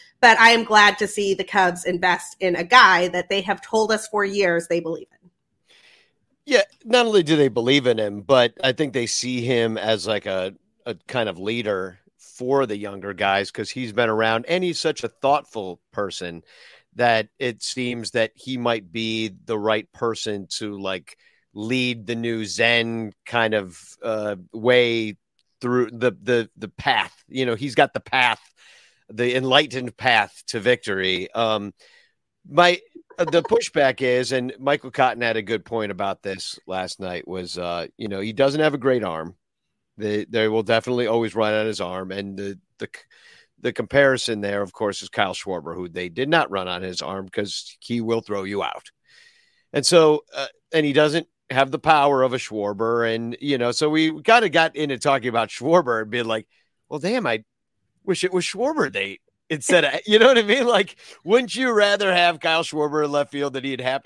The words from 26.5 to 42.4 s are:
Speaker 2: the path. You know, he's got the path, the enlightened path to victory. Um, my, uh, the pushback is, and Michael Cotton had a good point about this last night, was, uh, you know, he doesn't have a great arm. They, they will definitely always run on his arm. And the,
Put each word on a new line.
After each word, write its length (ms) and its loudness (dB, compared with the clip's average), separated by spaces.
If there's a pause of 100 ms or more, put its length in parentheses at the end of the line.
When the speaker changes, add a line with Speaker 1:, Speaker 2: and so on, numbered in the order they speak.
Speaker 2:
the 120 -12
path. 460 -2 (140)
You 180 -4
know, 80 0
he's 220 -8
got 180 4
the 60 -6
path, 420 0 (640)
the 280 -2
enlightened 600 0
path 520 0
to 100 -6
victory. 760 -2
Um, 400 -2 (760)
my, 340 4 (380)
uh, 60 2
the 180 2
pushback 580 0
is, 320 0
and 260 -4
Michael 320 -2
Cotton 320 0
had 140 0
a 60 -4
good 220 -4
point 280 -6
about 300 -6
this 440 -10
last 320 -8
night, 300 -10
was, 280 -10
uh, 300 -6 (100)
you 120 -10
know, 120 -8
he 120 -6
doesn't 280 2
have 140 2
a 40 -4
great 260 2
arm. 320 -6 (600)
They, 280 -4
they 240 0
will 140 0
definitely 440 0
always 280 -2
run 200 0
on 120 0
his 140 -6
arm. 300 -8
And 260 -10
the, 220 -10 (200)